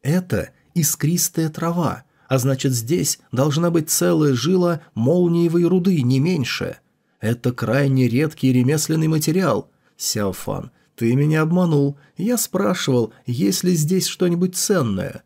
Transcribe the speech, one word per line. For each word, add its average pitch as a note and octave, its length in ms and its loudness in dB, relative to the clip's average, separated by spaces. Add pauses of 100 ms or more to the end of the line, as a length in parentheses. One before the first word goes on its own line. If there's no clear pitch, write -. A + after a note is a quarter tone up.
«Это D3 500 -2 (220)
искристая D#3+ 760 -2
трава, E3 540 -4 (240)
а C3 100 2
значит, C3 340 0
здесь C3 460 -2 (120)
должна D3+ 400 0
быть E3 200 0
целая D#3+ 420 2
жила E3+ 480 0 (140)
молниевой E3+ 720 2
руды, F3+ 360 2
не B2+ 180 2
меньше. C#3+ 600 -2 (420)
Это A#2+ 320 -2
крайне C3 560 0
редкий C3 440 0
ремесленный D3+ 560 0
материал. D#3 600 0 (280)
Сяо G2+ 360 -4
Фан, F#2 380 -8 (260)
ты A#2 180 0
меня D3+ 280 2
обманул. D#3+ 560 2 (180)
Я A3+ 220 -2
спрашивал, F3+ 760 0 (140)
есть F3+ 360 -2
ли F3+ 120 2
здесь E3+ 320 0
что-нибудь F3+ 500 -2
ценное». A2+ 680 -2